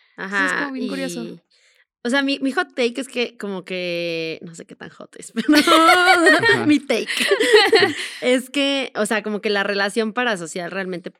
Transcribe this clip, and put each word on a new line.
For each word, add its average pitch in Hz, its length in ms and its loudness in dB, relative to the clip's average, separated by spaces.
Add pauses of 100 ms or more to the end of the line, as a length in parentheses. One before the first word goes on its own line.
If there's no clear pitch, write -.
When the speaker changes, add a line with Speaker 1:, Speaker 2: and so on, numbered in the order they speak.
(160)
Speaker 1:
es - 100 -12
Speaker 2:
Ajá, 190 340 -2
Speaker 1:
como 277 140 -4
bien 247 140 -6
curioso. 180 360 -8
Speaker 2:
y, 170 180 -16 (640)
o 240 40 -4
sea, 277 120 0
mi, 277 180 -2
mi 269 140 -2
hot 359 220 -2
take 247 260 -2
es 262 80 -10
que - 280 -6
como 190 280 -10
que, 170 800 -6
no 165 120 -16
sé 170 100 -18
qué - 100 -20
tan - 160 -18
hot - 260 -20
es, - 160 -20
<laughs> - 0 -
pero - 180 -4
Speaker 3:
Ajá. 349 1120 6
Speaker 2:
mi 294 140 4
take 214 320 -4
Speaker 1:
<laughs> 392 1120 2
Speaker 2:
es 254 280 0
que, 277 460 -2
o 208 100 -2
sea, 214 180 -2
como 208 180 -6
que 220 80 -4
la 202 140 0
relación 202 500 -2
parasocial 180 580 -4
realmente 185 480 -8